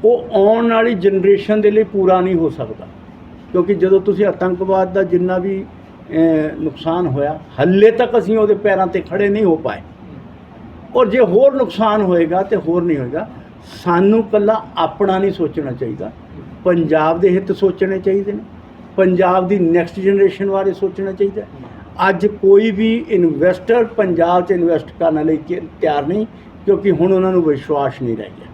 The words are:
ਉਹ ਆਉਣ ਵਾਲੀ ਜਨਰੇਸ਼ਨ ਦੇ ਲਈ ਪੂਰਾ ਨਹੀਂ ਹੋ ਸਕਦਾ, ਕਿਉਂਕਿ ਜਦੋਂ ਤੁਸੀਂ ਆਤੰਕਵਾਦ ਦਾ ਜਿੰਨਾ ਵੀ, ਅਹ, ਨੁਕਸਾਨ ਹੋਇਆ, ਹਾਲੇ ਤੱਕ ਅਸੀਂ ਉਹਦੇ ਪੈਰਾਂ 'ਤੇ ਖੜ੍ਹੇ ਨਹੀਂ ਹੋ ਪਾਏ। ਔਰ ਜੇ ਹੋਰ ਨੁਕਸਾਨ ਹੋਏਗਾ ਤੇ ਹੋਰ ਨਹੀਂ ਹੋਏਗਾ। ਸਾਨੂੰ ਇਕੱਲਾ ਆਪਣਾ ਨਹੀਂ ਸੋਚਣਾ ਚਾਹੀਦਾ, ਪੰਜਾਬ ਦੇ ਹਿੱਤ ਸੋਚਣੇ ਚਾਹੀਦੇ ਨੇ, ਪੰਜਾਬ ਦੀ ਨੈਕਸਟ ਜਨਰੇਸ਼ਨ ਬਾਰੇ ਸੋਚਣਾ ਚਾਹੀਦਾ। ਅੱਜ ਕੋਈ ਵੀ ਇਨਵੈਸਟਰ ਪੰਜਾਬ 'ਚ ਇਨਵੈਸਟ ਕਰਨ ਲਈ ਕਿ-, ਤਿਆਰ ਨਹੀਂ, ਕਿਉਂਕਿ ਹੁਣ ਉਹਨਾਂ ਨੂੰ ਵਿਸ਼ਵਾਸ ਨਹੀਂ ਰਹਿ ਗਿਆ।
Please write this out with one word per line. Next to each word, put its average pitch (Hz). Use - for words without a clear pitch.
ਉਹ 233
ਆਉਣ 226
ਵਾਲੀ 226
ਜਨਰੇਸ਼ਨ 196
ਦੇ 208
ਲਈ 214
ਪੂਰਾ 190
ਨਹੀਂ 185
ਹੋ 160
ਸਕਦਾ, 110
ਕਿਉਂਕਿ 180
ਜਦੋਂ 185
ਤੁਸੀਂ 196
ਆਤੰਕਵਾਦ 185
ਦਾ 190
ਜਿੰਨਾ 180
ਵੀ, 196
ਅਹ, 156
ਨੁਕਸਾਨ 160
ਹੋਇਆ, 143
ਹਾਲੇ 190
ਤੱਕ 233
ਅਸੀਂ 208
ਉਹਦੇ 214
ਪੈਰਾਂ 196
'ਤੇ 180
ਖੜ੍ਹੇ 196
ਨਹੀਂ 208
ਹੋ 165
ਪਾਏ। 104
ਔਰ 247
ਜੇ 233
ਹੋਰ 240
ਨੁਕਸਾਨ 214
ਹੋਏਗਾ 175
ਤੇ 196
ਹੋਰ 170
ਨਹੀਂ 165
ਹੋਏਗਾ। 135
ਸਾਨੂੰ 190
ਇਕੱਲਾ 214
ਆਪਣਾ 185
ਨਹੀਂ 196
ਸੋਚਣਾ 147
ਚਾਹੀਦਾ, 131
ਪੰਜਾਬ 165
ਦੇ 190
ਹਿੱਤ 190
ਸੋਚਣੇ 190
ਚਾਹੀਦੇ 196
ਨੇ, 208
ਪੰਜਾਬ 185
ਦੀ 202
ਨੈਕਸਟ 170
ਜਨਰੇਸ਼ਨ 196
ਬਾਰੇ 196
ਸੋਚਣਾ 190
ਚਾਹੀਦਾ। 196
ਅੱਜ 190
ਕੋਈ 208
ਵੀ 220
ਇਨਵੈਸਟਰ 180
ਪੰਜਾਬ 180
'ਚ -
ਇਨਵੈਸਟ 170
ਕਰਨ 156
ਲਈ 160
ਕਿ-, -
ਤਿਆਰ 143
ਨਹੀਂ, 208
ਕਿਉਂਕਿ 196
ਹੁਣ 180
ਉਹਨਾਂ 185
ਨੂੰ 180
ਵਿਸ਼ਵਾਸ 139
ਨਹੀਂ 117
ਰਹਿ 104
ਗਿਆ। -